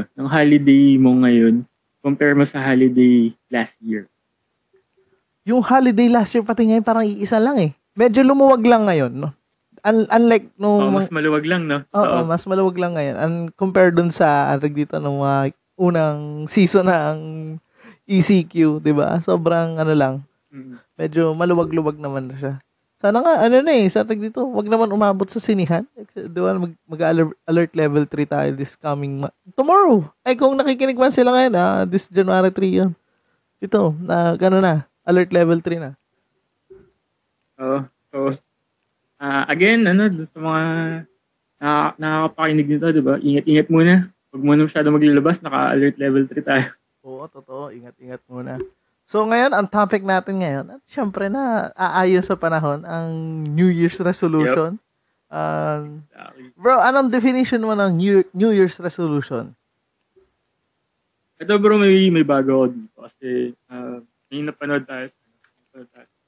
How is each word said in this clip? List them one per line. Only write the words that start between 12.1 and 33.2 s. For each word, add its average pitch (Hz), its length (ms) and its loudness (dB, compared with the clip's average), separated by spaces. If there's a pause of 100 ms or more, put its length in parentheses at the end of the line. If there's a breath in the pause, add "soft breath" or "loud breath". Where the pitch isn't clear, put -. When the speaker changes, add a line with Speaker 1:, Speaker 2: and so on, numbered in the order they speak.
Speaker 1:
Oo. - 20 0
Speaker 2:
mas 165 220 -4
maluwag 190 320 -2
lang 175 180 -4
ngayon. 139 220 -4
And 160 180 -4 (180)
compare 185 380 2
dun 170 200 2
sa, 143 420 2
ano 139 120 -2
dito, 147 340 -4
nung 143 200 -4
mga 139 320 -2 (240)
unang 165 440 0 (280)
season 185 380 2
ng 156 320 0 (880 soft breath)
E 190 160 0
C 180 240 2
Q, 156 340 0
di 151 140 0
ba? 147 260 0
Sobrang, 165 580 -2
ano 156 160 0
lang, 135 220 0 (340)
Speaker 1:
Mm. 131 300 -20 (160)
Speaker 2:
medyo 160 280 -4 (100)
maluwag-luwag 160 640 -2
naman 135 300 -10
na 131 100 -14
siya. 139 180 -8 (420)
Sana 208 240 0
nga, 320 240 2
ano 247 160 4
na 320 120 0
eh, 226 140 4
sa 214 160 0
tag 220 140 -4
dito, 214 300 -8
wag 214 180 -4
naman 226 240 0
umabot 202 380 0
sa - 100 -10
sinihan. 190 480 -2 (260)
Di - 240 -14
ba, 180 200 -2
mag-, 175 320 -6
mag-alert, 160 580 -2
alert 165 280 0
level 151 320 0
three 143 200 -4
tayo 143 260 -4
this 135 240 -8
coming 143 460 -6
ma-, 143 140 -8 (180)
tomorrow. 285 540 2 (160)
Ay, 262 100 0
kung 269 220 0
nakikinig 262 420 0
man 254 160 2
sila 247 180 2
ngayon, 254 240 2
ah, 185 300 0
this 185 240 -4
January 185 420 2
three 190 240 -2
yun. 185 220 0 (640)